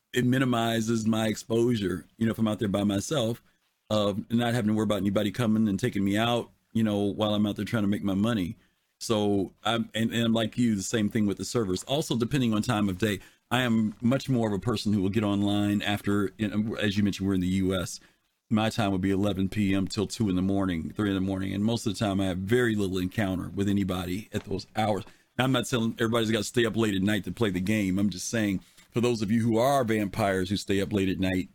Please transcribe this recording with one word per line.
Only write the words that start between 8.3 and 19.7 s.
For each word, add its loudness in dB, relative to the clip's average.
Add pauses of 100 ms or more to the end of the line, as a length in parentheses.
So 0 (120)
I'm, 0
and, 0
and 0
I'm 2
like -2
you, 2
the -2
same 0
thing 0
with -2
the -6
servers. -2
Also, -2
depending 0
on 0
time 0
of -4
day, 0 (300)
I 0
am 0
much 0
more 2
of -2
a 0
person 0
who 2
will 2
get 0
online 2
after, -2
you -2
know, -2
as 0
you 2
mentioned, 0
we're 2
in 2
the 0
U 2
S. -8 (500)
My 2
time 0
would 0
be 2
eleven 0
P 2